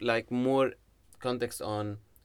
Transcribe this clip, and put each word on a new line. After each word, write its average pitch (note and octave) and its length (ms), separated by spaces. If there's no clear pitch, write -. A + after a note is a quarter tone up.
like, A#2 300
more B2+ 440
context B2 420
on G#2 380